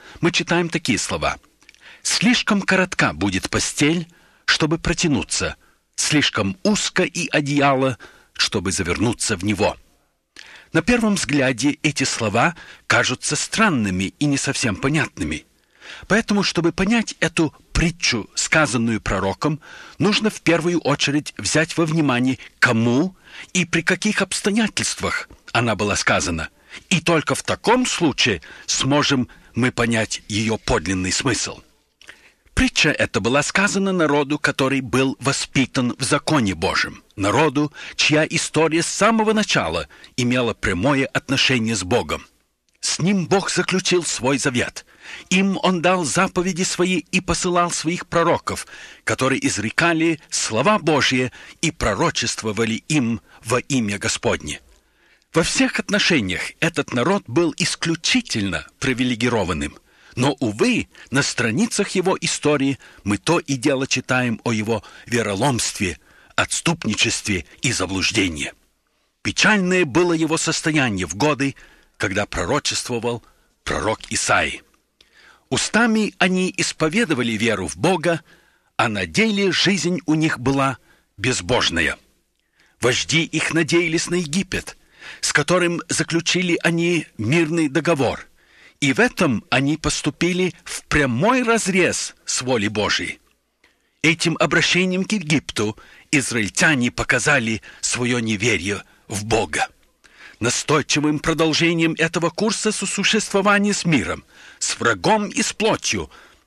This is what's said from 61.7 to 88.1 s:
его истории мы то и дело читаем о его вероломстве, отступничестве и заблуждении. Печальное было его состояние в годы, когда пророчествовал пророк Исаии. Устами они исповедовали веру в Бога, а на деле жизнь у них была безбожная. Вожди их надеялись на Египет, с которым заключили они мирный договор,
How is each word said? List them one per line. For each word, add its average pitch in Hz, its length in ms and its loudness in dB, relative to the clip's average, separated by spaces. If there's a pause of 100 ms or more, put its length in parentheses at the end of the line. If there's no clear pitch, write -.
его 185 300 0
истории 139 600 0 (240)
мы 101 140 0
то 165 220 0
и 139 160 -4
дело 135 320 0
читаем 123 580 -2
о 120 60 0
его 107 320 -2 (220)
вероломстве, 107 960 -2 (360)
отступничестве - 1080 -2 (160)
и 127 100 0
заблуждении. 92 800 -2 (680)
Печальное 180 640 2
было 170 280 2
его 160 240 0
состояние 135 680 0
в 92 100 -10
годы, 139 400 0 (420)
когда 101 280 -2
пророчествовал 117 1000 -4 (400)
пророк 73 360 -2 (100)
Исаии. - 540 -2 (840)
Устами 220 680 2
они 185 360 2
исповедовали 156 800 0
веру 101 340 0
в 78 100 -10
Бога, 165 440 0 (540)
а 113 120 0
на 101 180 -2
деле 196 460 0
жизнь 175 540 0
у 151 100 2
них 156 240 2
была 135 380 0 (400)
безбожная. 90 800 0 (840)
Вожди 131 420 0
их - 300 -4
надеялись 165 560 0
на 175 60 -2
Египет, 180 600 -4 (440)
с - 100 -2
которым 170 560 -2
заключили 165 760 -2
они 170 440 0 (100)
мирный 156 520 0
договор, 139 580 0 (540)